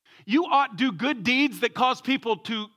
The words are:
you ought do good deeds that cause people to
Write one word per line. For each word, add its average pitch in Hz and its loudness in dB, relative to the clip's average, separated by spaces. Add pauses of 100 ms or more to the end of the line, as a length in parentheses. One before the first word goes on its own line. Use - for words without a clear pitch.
(260)
you 285 2
ought 262 2
do 247 0
good 220 -4
deeds 247 2
that 233 0
cause 254 0
people 233 -2
to 214 -8